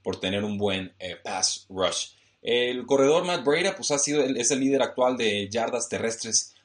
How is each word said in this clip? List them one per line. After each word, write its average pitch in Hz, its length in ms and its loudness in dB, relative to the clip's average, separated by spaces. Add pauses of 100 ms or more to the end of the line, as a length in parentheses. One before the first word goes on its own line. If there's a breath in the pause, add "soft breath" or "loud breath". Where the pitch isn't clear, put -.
por - 160 -6
tener 101 240 -2
un 104 160 -4
buen, 95 400 -2
eh, 90 160 -10
pass - 520 -4
rush. 92 420 -2 (340 soft breath)
El 123 420 0
corredor 143 400 4
Matt 175 180 -2
Breida, 143 320 2
pues, 117 140 -6
ha 143 80 2
sido 147 260 2
el, 127 140 0
es 117 140 0
el 131 80 2
líder 135 240 2
actual 127 340 2
de 104 320 0
yardas 113 400 -2
terrestres 113 640 -2 (120 loud breath)